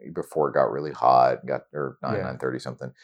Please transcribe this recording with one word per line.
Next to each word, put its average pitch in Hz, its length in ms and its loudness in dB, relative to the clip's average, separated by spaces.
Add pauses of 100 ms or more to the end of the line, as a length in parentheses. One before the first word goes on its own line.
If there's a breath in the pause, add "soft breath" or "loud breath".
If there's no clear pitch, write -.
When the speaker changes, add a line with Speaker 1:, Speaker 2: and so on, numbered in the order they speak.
(120)
Speaker 1:
before 78 380 -2
it - 40 -16
got 65 160 4
really 73 220 -6
hot, 64 540 4
got, 65 160 -4 (100)
or 71 300 -6
nine, 65 140 -4
Speaker 2:
Yeah. - 80 -4
Speaker 1:
nine 64 140 -8
thirty 64 200 -4
something. 65 340 -12 (120)